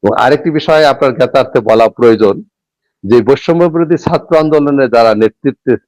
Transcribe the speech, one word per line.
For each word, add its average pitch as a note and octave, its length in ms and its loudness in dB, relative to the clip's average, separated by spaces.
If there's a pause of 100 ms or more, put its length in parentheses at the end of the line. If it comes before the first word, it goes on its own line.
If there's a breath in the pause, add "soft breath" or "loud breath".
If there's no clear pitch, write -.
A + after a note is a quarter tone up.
এবং G#2 140 0
আরেকটি C#3 340 0
বিষয় D#3 340 0
আপনার C3+ 300 0
জ্ঞাতার্থে B2+ 440 0
বলা A2+ 300 2
প্রয়োজন A2 460 0 (680)
যে A#2 180 2
বৈষম্য C#3 420 -2
বিরোধী E3 340 -2
ছাত্র - 400 -6
আন্দোলনে D3 500 0
যারা A2+ 280 2
নেতৃত্বে A2 580 -4 (140)